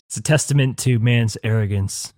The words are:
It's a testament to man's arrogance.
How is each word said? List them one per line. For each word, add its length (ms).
It's 100
a 40
testament 560
to 200
man's 440
arrogance. 760